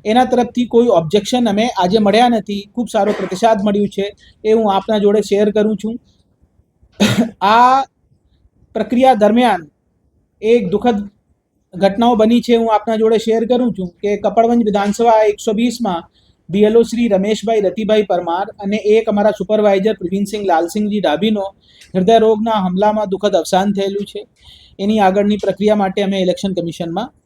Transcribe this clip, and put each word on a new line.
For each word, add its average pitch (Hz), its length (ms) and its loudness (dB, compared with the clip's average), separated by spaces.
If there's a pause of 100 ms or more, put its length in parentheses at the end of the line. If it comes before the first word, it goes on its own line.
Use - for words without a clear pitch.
એના 240 220 2
તરફથી 247 400 -2
કોઈ 240 240 2
ઓબ્જેક્શન 202 580 0
અમે 208 180 0
આજે 190 340 0
મળ્યા 233 340 2
નથી. 202 320 -6
ખૂબ - 220 -8
સારો 208 240 0
પ્રતિસાદ 196 520 0
મળ્યું 202 260 0
છે, 196 160 -6 (380)
એ 214 80 2
હું 226 160 2
આપના 196 300 0
જોડે 202 240 2
શેર 208 300 0
કરું 214 240 0
છું. 220 180 -8 (1040)
<coughs> 208 480 0
આ 254 360 4 (880)
પ્રક્રિયા 247 480 2
દરમિયાન 214 420 2 (760)
એક 220 280 2
દુઃખદ 208 300 0 (760)
ઘટનાઓ 196 420 0
બની 226 260 2
છે, 240 140 0
હું 226 140 0
આપના 220 320 0
જોડે 220 160 2
શેર 226 280 -2
કરું 240 280 0
છું 180 220 -8
કે 202 200 -4
કપડવંજ 226 480 0
વિધાનસભા 208 600 2
એકસો 208 320 -2
વીસમાં 220 500 -4 (420)
બી 196 160 2
એલ 214 120 2
ઓ 233 60 6
શ્રી 233 260 -2
રમેશભાઈ 208 580 0
રતિભાઈ 208 400 0
પરમાર 175 400 -2 (120)
અને 208 200 -4 (100)
એક 226 200 2
અમારા 208 280 0
સુપરવાઇઝર 208 600 0
પ્રવીણસિંહ 196 500 -6
લાલસિંહજી 190 560 -2
ડાભીનો 190 440 -2 (420)
હૃદય 190 300 2
રોગના 220 440 0
હુમલામાં 202 480 0
દુઃખદ 196 240 -2
અવસાન 185 380 0
થયેલું 196 340 -4
છે. 202 140 -14 (580)
એની 214 220 0
આગળની 202 440 2
પ્રક્રિયા 208 380 0
માટે 190 200 -2
અમે 196 180 -2
ઇલેક્શન 180 340 -2
કમિશનમાં 170 600 -8 (120)